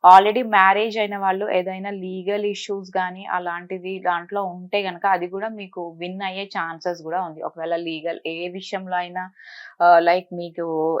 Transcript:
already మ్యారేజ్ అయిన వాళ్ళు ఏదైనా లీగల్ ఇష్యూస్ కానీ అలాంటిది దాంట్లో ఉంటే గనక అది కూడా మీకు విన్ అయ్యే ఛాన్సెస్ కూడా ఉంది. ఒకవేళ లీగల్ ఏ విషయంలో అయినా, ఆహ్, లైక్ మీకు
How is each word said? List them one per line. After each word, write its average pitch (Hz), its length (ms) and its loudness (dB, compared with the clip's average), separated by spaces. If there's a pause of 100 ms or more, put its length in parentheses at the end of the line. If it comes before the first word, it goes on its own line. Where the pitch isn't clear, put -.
already 202 440 10
మ్యారేజ్ 208 480 4
అయిన 202 220 -2
వాళ్ళు 196 320 0
ఏదైనా 190 460 -2
లీగల్ 190 500 -4
ఇష్యూస్ 196 440 -6
కానీ 185 400 -4
అలాంటిది 180 680 -6
దాంట్లో 180 480 -4
ఉంటే 180 340 -4
గనక 180 260 -6
అది 180 200 2
కూడా 196 220 -6
మీకు 196 320 -12 (140)
విన్ 180 260 -8
అయ్యే 190 280 -6
ఛాన్సెస్ 165 520 -6
కూడా 165 200 -4
ఉంది. 160 200 -10
ఒకవేళ 165 400 -6
లీగల్ 165 460 -6
ఏ 165 80 -6 (140)
విషయంలో 185 460 -8
అయినా, 180 280 -6 (560)
ఆహ్, 175 220 10
లైక్ 180 340 2
మీకు 170 300 -8 (340)